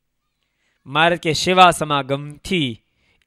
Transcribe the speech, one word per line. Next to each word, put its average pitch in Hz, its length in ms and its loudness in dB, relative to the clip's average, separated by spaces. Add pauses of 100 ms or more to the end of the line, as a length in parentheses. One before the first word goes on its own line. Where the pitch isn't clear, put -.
(840)
મારે 165 320 0
કે 165 160 -4
સેવા 180 380 4
સમાગમથી 147 1120 -6 (440)